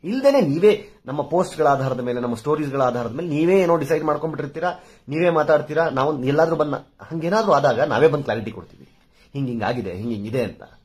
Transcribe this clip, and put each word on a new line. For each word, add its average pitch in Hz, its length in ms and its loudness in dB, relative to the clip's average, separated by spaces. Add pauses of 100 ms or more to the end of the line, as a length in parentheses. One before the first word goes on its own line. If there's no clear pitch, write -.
ಇಲ್ದೇನೆ 269 360 2
ನೀವೇ 175 500 2 (160)
ನಮ್ಮ 139 160 -4
ಪೋಸ್ಟ್‌ಗಳ 160 440 0
ಆಧಾರದ 131 340 0
ಮೇಲೆ, 123 200 -4
ನಮ್ಮ 120 140 -4
ಸ್ಟೋರೀಸ್‌ಗಳ 143 480 -2
ಆಧಾರದ 120 300 -2
ಮೇಲೆ 165 160 -8
ನೀವೇ 165 320 2
ಏನೋ 170 160 2
ಡಿಸೈಡ್ 156 280 -2
ಮಾಡ್ಕೊಂಡ್ಬಿಟ್ಟಿರ್ತೀರಾ, 151 680 -4 (360)
ನೀವೇ 160 220 0
ಮಾತಾಡ್ತೀರಾ. 151 580 2
ನಾವು 135 360 -2
ಎಲ್ಲಾದ್ರೂ 156 320 2
ಬಂದ 147 180 0 (260)
ಹಂಗೇನಾದ್ರೂ 175 520 0
ಆದಾಗ 139 280 2
ನಾವೇ 143 280 4
ಬಂದು 143 160 0
ಕ್ಲಾರಿಟಿ 110 260 -4
ಕೊಡ್ತೀವಿ, 92 380 -18 (440)
ಹಿಂಗ್ 139 160 -4
ಹಿಂಗ್ 117 140 -4
ಆಗಿದೆ, 101 320 -4
ಹಿಂಗ್ 110 180 -6
ಹಿಂಗ್ 104 160 -8
ಇದೆ 120 160 -2
ಅಂತ. - 180 -12 (220)